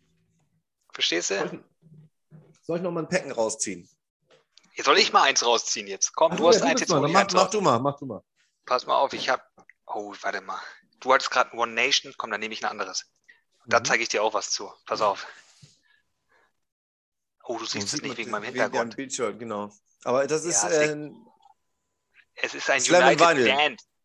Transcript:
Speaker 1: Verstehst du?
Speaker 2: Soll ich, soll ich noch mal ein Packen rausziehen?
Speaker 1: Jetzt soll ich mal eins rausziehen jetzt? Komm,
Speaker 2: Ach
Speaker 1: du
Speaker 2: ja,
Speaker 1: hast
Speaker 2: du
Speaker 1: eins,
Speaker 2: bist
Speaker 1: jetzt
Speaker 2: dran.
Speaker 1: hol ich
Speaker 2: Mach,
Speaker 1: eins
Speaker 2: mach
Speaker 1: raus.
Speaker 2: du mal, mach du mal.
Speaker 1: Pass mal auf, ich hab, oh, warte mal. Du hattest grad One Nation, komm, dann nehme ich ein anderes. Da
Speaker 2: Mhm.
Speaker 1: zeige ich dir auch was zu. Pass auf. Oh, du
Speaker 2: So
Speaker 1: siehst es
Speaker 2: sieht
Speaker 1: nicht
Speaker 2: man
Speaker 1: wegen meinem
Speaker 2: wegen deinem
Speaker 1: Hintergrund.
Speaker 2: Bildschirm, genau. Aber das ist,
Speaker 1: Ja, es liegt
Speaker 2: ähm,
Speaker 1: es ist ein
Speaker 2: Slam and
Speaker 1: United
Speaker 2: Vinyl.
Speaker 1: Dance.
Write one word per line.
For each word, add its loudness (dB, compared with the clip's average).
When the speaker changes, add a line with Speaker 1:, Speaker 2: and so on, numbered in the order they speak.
Speaker 1:
Verstehst -4
du? -2
Speaker 2:
Soll -6
ich, -20
soll -4
ich -6
noch -4
mal -4
ein -8
Packen -2
rausziehen? -4
Speaker 1:
Jetzt -8
soll 6
ich 4
mal 6
eins 4
rausziehen 0
jetzt? -4
Komm, 4
Speaker 2:
Ach -4
Speaker 1:
du 0
Speaker 2:
ja, 8
Speaker 1:
hast 6
Speaker 2:
du 0
Speaker 1:
eins, 2
Speaker 2:
bist 0
Speaker 1:
jetzt -4
Speaker 2:
dran. 2
Speaker 1:
hol 0
ich 0
Speaker 2:
Mach, 6
Speaker 1:
eins -2
Speaker 2:
mach 4
Speaker 1:
raus. -6
Speaker 2:
du 0
mal, 4
mach -4
du -14
mal. -12
Speaker 1:
Pass -2
mal 0
auf, 2
ich -4
hab, -2
oh, -10
warte -6
mal. -10
Du 2
hattest 2
grad 2
One -2
Nation, 0
komm, -10
dann -4
nehme -6
ich -8
ein -4
anderes. -8
Da 4
Speaker 2:
Mhm. 0
Speaker 1:
zeige 0
ich -4
dir 0
auch 0
was -4
zu. -6
Pass -4
auf. -2
Oh, -8
du -10
Speaker 2:
So -6
Speaker 1:
siehst -6
es -4
Speaker 2:
sieht -6
Speaker 1:
nicht -8
Speaker 2:
man -8
Speaker 1:
wegen -8
meinem -6
Speaker 2:
wegen -10
deinem 0
Speaker 1:
Hintergrund. -2
Speaker 2:
Bildschirm, -6
genau. -8
Aber 0
das -2
ist, 0
Speaker 1:
Ja, -2
es 2
liegt 2
Speaker 2:
ähm, -12
Speaker 1:
es -6
ist -4
ein 2
Speaker 2:
Slam 6
and 6
Speaker 1:
United 6
Speaker 2:
Vinyl. 4
Speaker 1:
Dance. -2